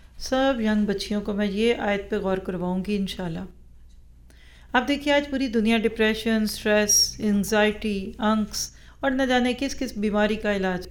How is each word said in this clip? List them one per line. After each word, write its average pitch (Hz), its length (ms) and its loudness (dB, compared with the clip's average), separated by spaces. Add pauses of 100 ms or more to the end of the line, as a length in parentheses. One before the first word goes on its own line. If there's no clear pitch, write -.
(200)
सब 269 420 2
यंग 214 260 2
बच्चियों 202 340 -2
को 208 120 -4
मैं 202 120 0
ये 214 280 2
आयत 202 380 -2
पे 220 80 0
गौर 190 200 0
करवाऊँगी 185 560 -4
इंशाल्लाह। 185 500 -4 (1300)
अब 254 80 2
देखिए, 285 280 0
आज 285 140 4
पूरी 269 200 -2
दुनिया 226 300 2
depression, 220 680 0
stress, 208 760 2
anxiety, 208 1000 0
अंक्स 214 560 -2 (280)
और 269 80 2
न 262 140 0
जाने 247 280 2
किस-किस 262 440 -4
बीमारी 208 380 2
का 208 160 -2
इलाज 185 400 -2